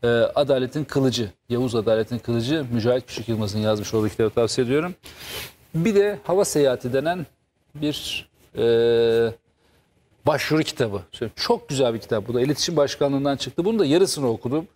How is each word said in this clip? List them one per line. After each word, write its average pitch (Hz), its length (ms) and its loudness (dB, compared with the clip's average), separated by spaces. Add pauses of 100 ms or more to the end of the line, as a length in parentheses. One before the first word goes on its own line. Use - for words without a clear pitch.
E, 120 40 2
Adaletin 127 760 2
Kılıcı, 123 460 0 (200)
Yavuz 120 260 0
Adalet'in 110 440 0
Kılıcı, 120 520 -2
Mücahit 120 360 0
Küçük 107 220 -10
Yılmaz'ın 107 300 -2
yazmış 107 340 0
olduğu 107 160 2
kitabı 110 200 0
tavsiye 117 380 0
ediyorum. 156 280 0 (800)
Bir 180 200 2
de 202 280 2
Hava 190 220 2
Seyahati 127 480 0
denen 156 320 -2 (500)
bir, - 540 -6 (280)
e, 117 40 -2 (1700)
başvuru 151 360 2
kitabı. 104 380 -4 (340)
Çok - 340 -2
güzel 131 240 0
bir 113 60 -4
kitap 107 280 -4
bu 117 60 -6
da. 120 80 0
İletişim 147 360 -2
Başkanlığı'ndan 139 600 0
çıktı. 170 280 -6
Bunun 220 140 0
da 190 60 4
yarısını 147 440 2
okudum. 127 460 -4